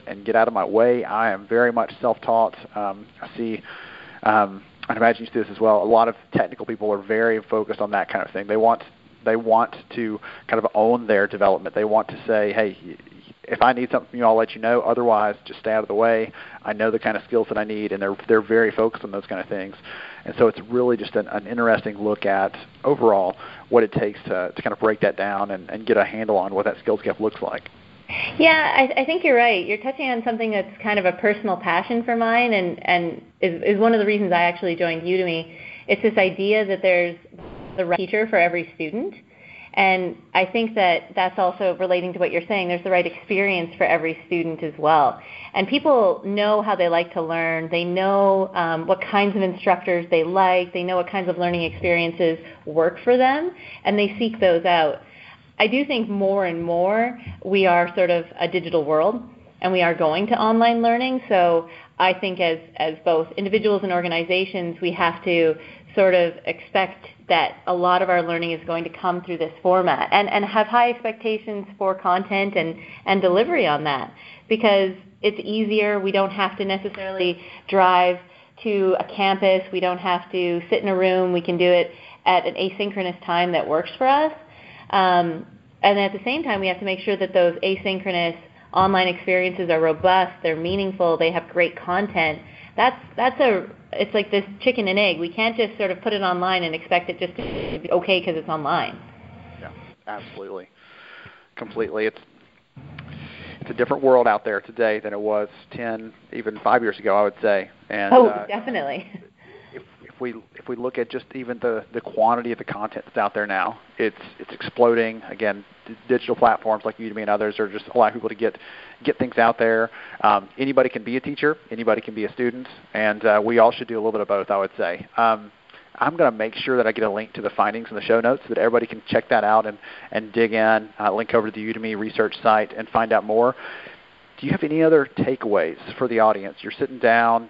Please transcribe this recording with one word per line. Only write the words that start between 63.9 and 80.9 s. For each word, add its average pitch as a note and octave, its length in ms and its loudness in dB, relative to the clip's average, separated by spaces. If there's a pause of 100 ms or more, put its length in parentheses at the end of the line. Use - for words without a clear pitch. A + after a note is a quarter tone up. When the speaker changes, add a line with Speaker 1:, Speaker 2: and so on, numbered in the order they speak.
Speaker 2:
organizations, F3 920 -2
we F3 120 -2
have E3+ 320 -2
to E3 300 2 (400)
sort F#3+ 180 4
of E3+ 200 4 (120)
expect - 640 -4 (220)
that D#3+ 260 0 (100)
a E3+ 80 -2
lot F3+ 300 2
of F#3 60 -2
our F3 120 4
learning E3+ 300 -2
is E3 160 -8
going E3 160 -4
to E3+ 60 -10
come F3 340 -4
through F3 140 -8
this D#3+ 160 -4 (100)
format F3+ 480 2
and, G3+ 180 2
and G3+ 160 0
have G#3+ 220 0
high A#3+ 240 2
expectations A3 720 -6 (100)
for F#3+ 200 -2
content G3 600 -2
and, D#3+ 200 -2 (300)
and G3 140 2
delivery G#3+ 460 2
on D3 180 0
that C#3 300 -4 (340)
because G#3 440 4 (320)
it's G#3 180 0
easier. G#3 580 0
We G3 120 -2
don't G3 180 2
have F#3+ 300 -4
to G3+ 60 -4
necessarily F#3+ 760 -4 (260)
drive F3+ 500 4 (460)
to G3 360 2
a - 60 -4
campus. G3 560 2 (100)
We F#3 80 -4
don't F3+ 180 0
have F3+ 360 -2
to F3 360 -2
sit - 140 0
in G#3 60 -2
a F#3+ 60 0